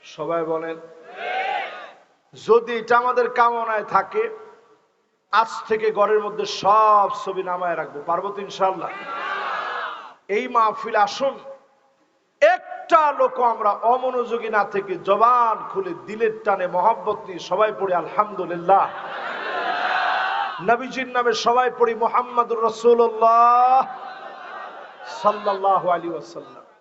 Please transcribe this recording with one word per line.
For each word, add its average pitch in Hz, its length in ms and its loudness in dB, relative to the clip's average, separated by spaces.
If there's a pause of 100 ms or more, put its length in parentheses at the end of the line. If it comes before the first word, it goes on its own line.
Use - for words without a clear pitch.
সবাই 165 400 -4
বলেন। 160 340 -4 (1700)
যদি 233 300 4
এটা 233 200 2
আমাদের 247 320 2
কামনায় 233 540 2
থাকে, 208 540 -2 (920)
আজ 220 180 2 (180)
থেকে 214 240 2
ঘরের 208 280 4
মধ্যে 202 260 -4
সব 208 640 6 (160)
ছবি 190 180 -4
নামায় 175 320 -2
রাখবো। 143 300 -8
পারবো 180 240 -2
তো 196 120 -8
ইনশাআল্লাহ? 185 480 -2 (1400)
এই 233 200 -2
মাহফিল 226 480 0
আসুন, 247 440 0 (1000)
একটা 320 680 4
লোক 254 280 0
আমরা 226 300 2
অমনোযোগী 233 800 0
না 208 140 2
থেকে 190 320 -4
জবান 226 760 2
খুলে 185 240 -6 (120)
দিলের 220 380 -4
টানে 185 240 0
মহব্বত 196 500 0 (100)
নিয়ে 180 120 -12
সবাই 208 400 0
পড়ি 190 140 -2
আলহামদুলিল্লাহ। 175 960 2 (1700)
নবীজির 247 440 -2
নামে 240 260 0
সবাই 247 440 2
পড়ি 233 180 2
মুহাম্মাদুর 233 680 -2
রাসূলুল্লাহ 233 1200 4 (1160)
সাল্লাল্লাহু 196 840 0
আলাইহি 170 200 -2
ওয়াসাল্লাম। 143 540 -12 (180)